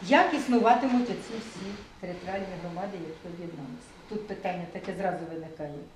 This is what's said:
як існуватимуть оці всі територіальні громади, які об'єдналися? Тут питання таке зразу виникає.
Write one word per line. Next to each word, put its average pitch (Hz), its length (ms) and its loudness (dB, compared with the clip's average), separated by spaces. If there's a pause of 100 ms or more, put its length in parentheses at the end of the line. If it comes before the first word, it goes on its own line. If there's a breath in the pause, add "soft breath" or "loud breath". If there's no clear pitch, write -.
як 330 260 8
існуватимуть 247 760 6
оці - 300 -6
всі 185 260 -10 (340)
територіальні 185 460 -6 (160)
громади, 180 300 -6
які 170 420 -10
об'єдналися? 165 580 -12 (160)
Тут 214 180 -6
питання 180 460 -4
таке 185 260 -6
зразу 175 260 -2 (100)
виникає. 156 400 -10 (220)